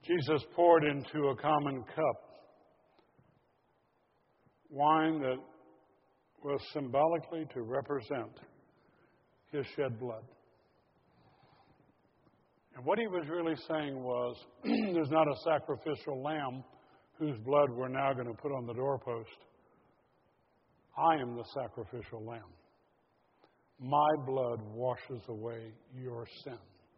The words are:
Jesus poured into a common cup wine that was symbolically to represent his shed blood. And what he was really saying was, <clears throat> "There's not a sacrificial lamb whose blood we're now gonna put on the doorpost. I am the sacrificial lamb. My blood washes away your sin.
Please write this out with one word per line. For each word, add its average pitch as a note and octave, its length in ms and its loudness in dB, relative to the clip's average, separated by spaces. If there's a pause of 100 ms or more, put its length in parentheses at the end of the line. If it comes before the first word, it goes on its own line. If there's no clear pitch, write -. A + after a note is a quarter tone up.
Jesus D3+ 380 2 (120)
poured E3+ 300 10
into C#3+ 440 0
a C3+ 80 2
common D3 460 2
cup - 580 -2 (2250)
wine D#3 500 6
that C3 180 0 (1040)
was C#3+ 160 -2 (120)
symbolically D3+ 800 0
to B2 100 -6
represent B2+ 680 -4 (1200)
his C#3 240 -2
shed B2+ 240 -2
blood. A2+ 240 -8 (2500)
And B2 80 -12
what F#3 140 2
he A#3 80 0
was F3 220 -2
really E3 280 -2 (120)
saying C#3+ 320 -4
was, B2 360 -2 (140)
<clears throat> - 140 -20
"There's G3 460 2
not D#3+ 160 6
a C#3+ 180 0
sacrificial C#3+ 760 -2
lamb C#3 400 -4 (560)
whose D3+ 200 -2
blood C3+ 320 4
we're B2+ 180 -4
now C3+ 240 0
gonna A#2+ 220 -4
put C#3 180 -6
on B2+ 140 -4
the A#2+ 80 -6
doorpost. A#2+ 640 -4 (1600)
I D#3+ 200 4
am B2 180 -4
the A#2 100 -8 (100)
sacrificial A#2 680 -8
lamb. A2 280 -12 (1300)
My D3 300 4 (160)
blood B2 360 -2
washes A#2 680 -6
away A2+ 440 -10 (200)
your B2 340 -10 (180)
sin. C3 140 -12 (400)